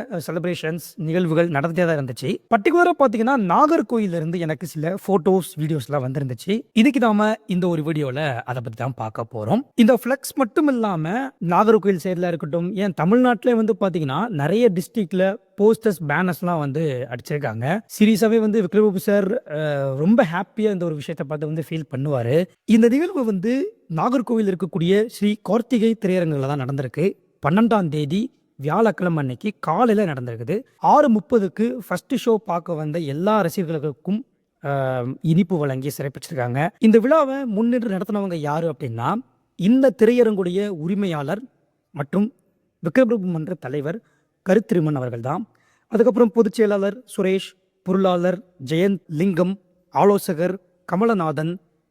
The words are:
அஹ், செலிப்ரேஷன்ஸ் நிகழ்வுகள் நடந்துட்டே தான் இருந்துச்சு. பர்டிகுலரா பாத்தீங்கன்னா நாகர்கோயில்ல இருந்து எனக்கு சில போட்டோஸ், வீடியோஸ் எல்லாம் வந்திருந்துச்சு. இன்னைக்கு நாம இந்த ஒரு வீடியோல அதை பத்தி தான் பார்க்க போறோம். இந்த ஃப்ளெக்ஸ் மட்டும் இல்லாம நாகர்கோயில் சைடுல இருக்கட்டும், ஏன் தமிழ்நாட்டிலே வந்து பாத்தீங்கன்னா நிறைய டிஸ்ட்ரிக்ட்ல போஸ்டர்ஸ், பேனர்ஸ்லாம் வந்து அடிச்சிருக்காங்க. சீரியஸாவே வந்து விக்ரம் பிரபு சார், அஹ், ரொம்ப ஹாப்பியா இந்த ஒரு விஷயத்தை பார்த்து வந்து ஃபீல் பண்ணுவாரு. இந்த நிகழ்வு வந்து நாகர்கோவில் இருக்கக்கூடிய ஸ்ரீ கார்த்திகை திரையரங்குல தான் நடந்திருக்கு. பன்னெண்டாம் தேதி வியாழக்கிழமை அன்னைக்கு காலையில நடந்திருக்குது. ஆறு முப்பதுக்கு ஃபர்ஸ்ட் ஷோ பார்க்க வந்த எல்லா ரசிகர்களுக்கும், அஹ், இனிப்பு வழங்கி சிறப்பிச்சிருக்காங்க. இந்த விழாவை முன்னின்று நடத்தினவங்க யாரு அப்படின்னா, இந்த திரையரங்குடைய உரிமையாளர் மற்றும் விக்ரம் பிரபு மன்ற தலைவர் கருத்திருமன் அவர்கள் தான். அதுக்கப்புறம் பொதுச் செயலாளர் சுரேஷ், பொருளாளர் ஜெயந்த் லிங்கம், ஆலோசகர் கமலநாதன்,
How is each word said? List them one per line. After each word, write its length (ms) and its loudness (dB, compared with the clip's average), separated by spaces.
அஹ், 140 -8
செலிப்ரேஷன்ஸ் 640 -6
நிகழ்வுகள் 540 0
நடந்துட்டே 340 0
தான் 140 0
இருந்துச்சு. 320 -6
பர்டிகுலரா 500 4
பாத்தீங்கன்னா 380 2
நாகர்கோயில்ல 680 2
இருந்து 240 -4
எனக்கு 280 -4
சில 320 -4
போட்டோஸ், 580 2
வீடியோஸ் 320 -2
எல்லாம் 180 -2
வந்திருந்துச்சு. 460 -4
இன்னைக்கு 280 4
நாம 200 4
இந்த 220 0
ஒரு 140 0
வீடியோல 360 -4
அதை 160 -6
பத்தி 180 -10
தான் 200 -6
பார்க்க 340 -8
போறோம். 300 0
இந்த 180 6
ஃப்ளெக்ஸ் 420 -4
மட்டும் 320 0
இல்லாம 360 0
நாகர்கோயில் 560 4
சைடுல 240 -2
இருக்கட்டும், 460 -4
ஏன் 220 -2
தமிழ்நாட்டிலே 580 2
வந்து 220 2
பாத்தீங்கன்னா 440 -2
நிறைய 380 2
டிஸ்ட்ரிக்ட்ல 520 -2
போஸ்டர்ஸ், 500 2
பேனர்ஸ்லாம் 540 -2
வந்து 240 -4
அடிச்சிருக்காங்க. 580 -6
சீரியஸாவே 500 4
வந்து 220 0
விக்ரம் 240 2
பிரபு 160 0
சார், 280 2
அஹ், 460 -2
ரொம்ப 280 4
ஹாப்பியா 460 -2
இந்த 140 -4
ஒரு 100 -2
விஷயத்தை 320 -8
பார்த்து 200 -6
வந்து 160 -4
ஃபீல் 260 -8
பண்ணுவாரு. 460 -2
இந்த 220 6
நிகழ்வு 360 0
வந்து 280 -2
நாகர்கோவில் 580 0
இருக்கக்கூடிய 440 -2
ஸ்ரீ 240 -2
கார்த்திகை 520 0
திரையரங்குல 520 -2
தான் 160 -2
நடந்திருக்கு. 420 -4
பன்னெண்டாம் 460 2
தேதி 320 -2
வியாழக்கிழமை 640 0
அன்னைக்கு 300 -6
காலையில 460 2
நடந்திருக்குது. 500 -6
ஆறு 260 6
முப்பதுக்கு 580 0
ஃபர்ஸ்ட் 360 -6
ஷோ 200 0
பார்க்க 300 -4
வந்த 300 -4
எல்லா 360 0
ரசிகர்களுக்கும், 800 -4
அஹ், 440 -2
இனிப்பு 360 2
வழங்கி 320 -4
சிறப்பிச்சிருக்காங்க. 680 -6
இந்த 200 6
விழாவை 480 2
முன்னின்று 440 -2
நடத்தினவங்க 500 -4
யாரு 280 -2
அப்படின்னா, 420 -6
இந்த 400 4
திரையரங்குடைய 800 2
உரிமையாளர் 640 -4
மற்றும் 340 -2
விக்ரம் 260 4
பிரபு 180 -2
மன்ற 280 -4
தலைவர் 460 -6
கருத்திருமன் 520 2
அவர்கள் 220 -6
தான். 240 -4
அதுக்கப்புறம் 380 4
பொதுச் 260 2
செயலாளர் 400 0
சுரேஷ், 420 -2
பொருளாளர் 500 2
ஜெயந்த் 440 0
லிங்கம், 460 0
ஆலோசகர் 600 2
கமலநாதன், 640 0